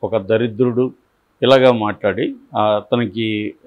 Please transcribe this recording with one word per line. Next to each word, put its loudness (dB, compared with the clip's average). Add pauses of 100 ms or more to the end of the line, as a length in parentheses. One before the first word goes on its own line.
ఒక -4
దరిద్రుడు," 0 (520)
ఇలాగా 6
మాట్లాడి, -2 (220)
ఆ, 0 (140)
అతనికి, -4 (140)